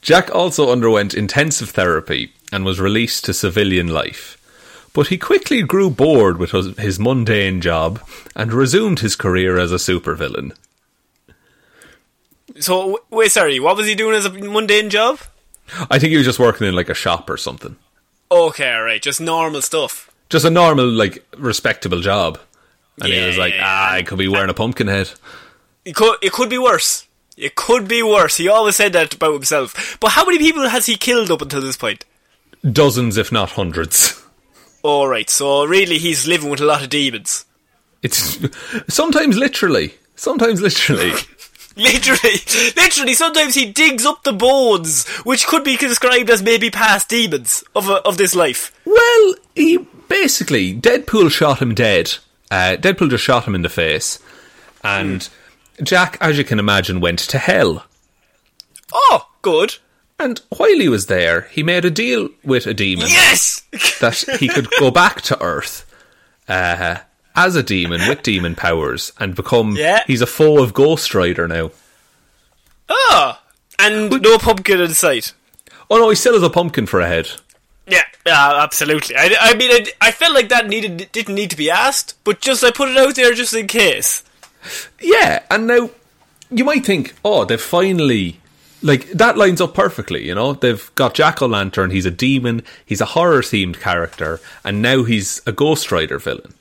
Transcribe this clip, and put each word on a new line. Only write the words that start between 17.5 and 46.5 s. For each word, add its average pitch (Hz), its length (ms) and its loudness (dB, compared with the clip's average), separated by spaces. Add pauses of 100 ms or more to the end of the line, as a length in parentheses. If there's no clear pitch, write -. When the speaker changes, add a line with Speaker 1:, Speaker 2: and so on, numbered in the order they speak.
Speaker 2:
Okay, 156 420 2
all 113 100 -2
right, 113 200 -4
just 143 180 -4
normal 165 420 -2
stuff. - 480 -6 (180)
Speaker 1:
Just 151 160 0
a 165 60 6
normal, 160 360 4
like, 113 380 0 (120)
respectable 107 640 -4
job. 92 380 -2 (640)
And 127 120 -4
Speaker 2:
Yeah, 117 100 0
Speaker 1:
he 107 40 -2
was 95 120 -2
like, 92 160 -2
Speaker 2:
yeah, 95 100 -2
Speaker 1:
"Ah, 95 280 0
Speaker 2:
yeah. 92 60 -2
Speaker 1:
I 92 40 -4
could 95 160 -8
be 95 100 -2
wearing 95 220 -2
a 87 40 -4
pumpkin 117 320 -4
head." 98 240 -2 (760)
Speaker 2:
It 170 120 -12
could, 220 260 2
it 190 100 -2
could 247 160 -2
be 254 100 -4
worse. 233 480 0 (300)
It - 200 -10
could 226 320 0
be 233 140 0
worse. 208 340 2
He 170 120 0
always 214 280 4
said 202 160 2
that 165 220 0
about 156 180 0
himself. 139 680 -6
But 220 120 2
how 349 120 4
many 359 140 2
people 302 300 2
has 240 180 -2
he 233 100 -2
killed 233 360 0
up 147 100 -2
until 139 180 -8
this 135 160 -8
point? 104 280 -6 (680)
Speaker 1:
Dozens, 120 460 2
if 110 160 -4
not 104 200 -2
hundreds. 82 680 -2 (600)
Speaker 2:
All 143 260 0
right, 113 200 -4
so 139 360 0
really 175 340 0
he's 160 300 -4
living 156 220 -2
with 139 100 -6
a 147 40 -2
lot 151 200 0
of 131 60 -14
demons. 135 560 -4 (560)
Speaker 1:
It's - 360 -4 (500)
sometimes 302 480 0
literally. 175 580 -2 (200)
Sometimes 226 460 -2
literally. 139 560 0
<laughs> - 60 -6 (540)
Speaker 2:
Literally, 240 600 0 (380)
literally, 294 380 2
sometimes 302 420 0
he 233 160 -2
digs 269 340 2
up 302 160 -2
the 277 100 -2
bones, 214 760 2 (160)
which 247 240 0
could 311 160 0
be 269 120 -2
described 247 540 0
as 220 100 4
maybe 226 300 0